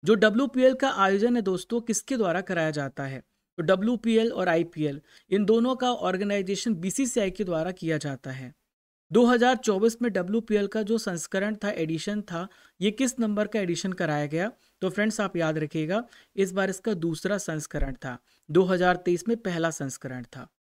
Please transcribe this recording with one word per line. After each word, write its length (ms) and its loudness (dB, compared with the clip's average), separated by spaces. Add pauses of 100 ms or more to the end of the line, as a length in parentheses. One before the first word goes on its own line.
जो 100 6
डब्ल्यूपीएल 580 4
का 160 0
आयोजन 460 2
है 60 2
दोस्तों, 400 -2
किसके 360 -4
द्वारा 240 0
कराया 300 -2
जाता 320 -6
है? 160 -8 (380)
तो 60 -4
डब्ल्यूपीएल 680 2
और 180 -2
आईपीएल, 520 0 (280)
इन 160 2
दोनों 300 4
का 160 0
ऑर्गेनाइजेशन 840 -2
बीसीसीआई 560 -2
के 120 -6
द्वारा 280 -2
किया 260 -2
जाता 340 -8
है। 240 -12 (560)
दो 140 6
हज़ार 300 4
चौबीस 460 0
में 120 -2
डब्ल्यूपीएल 540 0
का 140 -4
जो 160 -2
संस्करण 580 -4
था, 140 -4
एडिशन 520 -4
था, 260 -8 (340)
ये 100 2
किस 280 -2
नंबर 280 0
का 120 -4
एडिशन 340 -2
कराया 320 0
गया? 260 -2 (300)
तो 80 0
फ्रेंड्स, 320 0
आप 160 -2
याद 200 0
रखिएगा, 500 -2 (280)
इस 160 0
बार 180 0
इसका 240 -4
दूसरा 440 -2
संस्करण 560 -4
था, 260 -10 (320)
दो 120 6
हज़ार 320 4
तेईस 320 -2
में 100 0
पहला 320 -2
संस्करण 540 -8
था। 260 -16 (140)